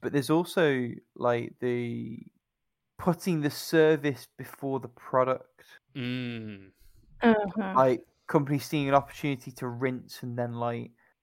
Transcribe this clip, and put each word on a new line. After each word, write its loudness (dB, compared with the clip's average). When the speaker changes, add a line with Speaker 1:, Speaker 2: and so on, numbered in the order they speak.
Speaker 1:
But -4
there's 0
also, 2
like, 0
the -4
putting 0
the 0
service 2
before -8
the -10
product. -2
Speaker 2:
Mm. -8
Speaker 3:
Uh-huh. 2
Speaker 1:
Like, 4
companies 0
seeing -2
an 4
opportunity -2
to -10
rinse -6
and -8
then, -4
like, -6